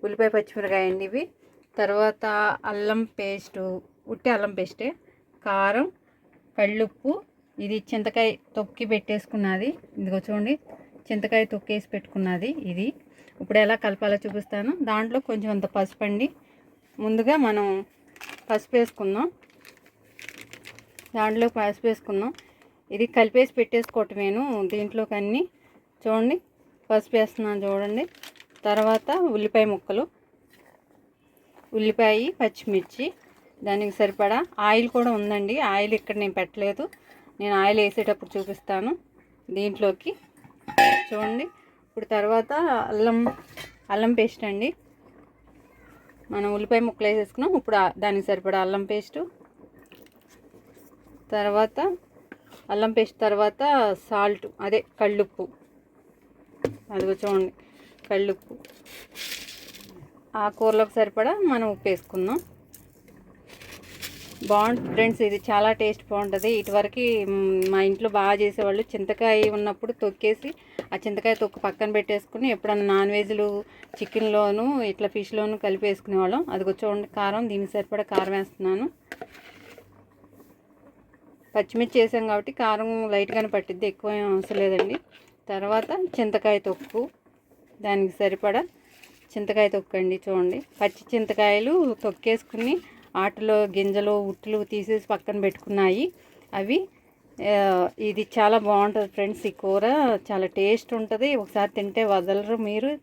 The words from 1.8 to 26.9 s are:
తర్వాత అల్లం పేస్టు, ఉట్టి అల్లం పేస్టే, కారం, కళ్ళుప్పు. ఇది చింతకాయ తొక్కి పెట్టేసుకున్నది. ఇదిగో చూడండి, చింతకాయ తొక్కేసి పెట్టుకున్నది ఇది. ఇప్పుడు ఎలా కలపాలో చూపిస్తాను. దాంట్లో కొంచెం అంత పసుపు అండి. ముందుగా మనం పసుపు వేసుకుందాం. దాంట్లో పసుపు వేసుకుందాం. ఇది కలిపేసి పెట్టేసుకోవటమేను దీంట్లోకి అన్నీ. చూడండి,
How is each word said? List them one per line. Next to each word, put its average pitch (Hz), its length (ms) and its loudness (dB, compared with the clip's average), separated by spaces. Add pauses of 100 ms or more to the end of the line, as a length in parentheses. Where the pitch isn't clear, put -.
తర్వాత 208 460 2 (460)
అల్లం 214 320 0 (140)
పేస్టు, 190 640 -6 (320)
ఉట్టి - 220 -2
అల్లం 208 240 -2
పేస్టే, 214 300 -6 (580)
కారం, 202 400 2 (720)
కళ్ళుప్పు. 220 640 -2 (420)
ఇది 208 120 -4 (140)
చింతకాయ 220 460 0 (200)
తొక్కి 214 340 -6
పెట్టేసుకున్నది. 208 760 -2 (320)
ఇదిగో 190 260 -2
చూడండి, 208 260 -4 (540)
చింతకాయ 220 460 0
తొక్కేసి 208 400 -6
పెట్టుకున్నది 190 580 -4 (200)
ఇది. 180 140 -4 (560)
ఇప్పుడు 208 220 2
ఎలా 214 220 2
కలపాలో 202 400 0
చూపిస్తాను. 208 480 -6 (160)
దాంట్లో 220 300 0 (100)
కొంచెం 214 260 -4
అంత 196 120 -2 (100)
పసుపు 196 300 -2
అండి. 208 200 0 (800)
ముందుగా 220 300 2 (120)
మనం 208 200 2 (840)
పసుపు 220 280 0
వేసుకుందాం. 226 480 0 (1900)
దాంట్లో 220 400 2
పసుపు 208 340 -2
వేసుకుందాం. 214 400 -4 (600)
ఇది 220 180 0 (100)
కలిపేసి 254 400 4
పెట్టేసుకోవటమేను 220 840 -2 (300)
దీంట్లోకి 208 460 -4
అన్నీ. 214 220 0 (640)
చూడండి, 226 340 2 (520)